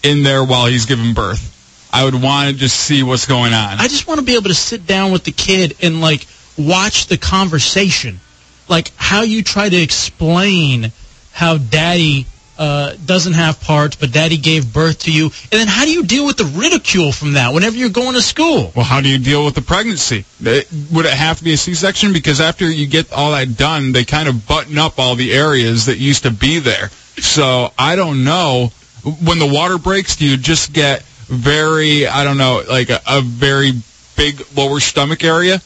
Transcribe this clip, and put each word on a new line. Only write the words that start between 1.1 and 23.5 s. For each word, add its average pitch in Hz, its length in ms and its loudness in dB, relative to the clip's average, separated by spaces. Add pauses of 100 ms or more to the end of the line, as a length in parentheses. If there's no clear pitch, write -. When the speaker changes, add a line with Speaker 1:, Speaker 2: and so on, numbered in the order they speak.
Speaker 1:
birth. - 800 -6
I 131 100 2
would 131 180 0
wanna 139 300 0
just 131 260 0
see 143 240 0
what's 127 260 0
going 120 260 2
on. 104 260 -2
Speaker 2:
I 240 80 0
just 285 220 -4
wanna 302 140 0
be 247 120 0
able 196 140 0
to 180 60 2
sit 208 300 -4
down 190 280 0
with 180 100 0
the 160 80 -6
kid 190 500 0
and, 165 200 0
like, 156 260 0 (300)
watch 180 500 0
the 156 100 0
conversation. 175 1000 0 (480)
Like, 170 300 0
how 202 240 0
you 220 200 0
try 202 280 0
to 180 80 2
explain 160 1120 0 (400)
how 165 260 0
daddy, 156 680 0 (320)
uh, 147 360 -2 (120)
doesn't 180 280 0
have 160 280 0
parts, 151 340 2
but 131 160 -4
daddy 160 240 2
gave 147 380 0
birth 156 300 0
to 165 100 -2
you. 156 140 2
And - 340 -2
then 220 80 2
how 226 160 2
do 311 60 0
you 330 120 0
deal 254 220 0
with 285 100 0
the 220 80 -2
ridicule 180 720 0
from 147 200 -2
that 127 200 2
whenever 214 240 0
you're 254 120 0
going 254 260 -2
to 240 60 2
school? 277 540 0
Speaker 1:
Well, 120 80 2
how 127 160 2
do 139 80 0
you 135 100 2
deal 143 280 2
with 143 100 -2
the 151 60 -2
pregnancy? 165 640 -2 (180)
It, 123 240 0 (240)
would 165 140 2
it 139 80 0
have 160 240 0
to 156 80 -14
be 165 80 2
a 147 40 0
C-section? 185 540 0
Because 151 300 0
after 165 280 0
you 151 160 -2
get 156 280 -2
all 143 180 0
that 127 240 -2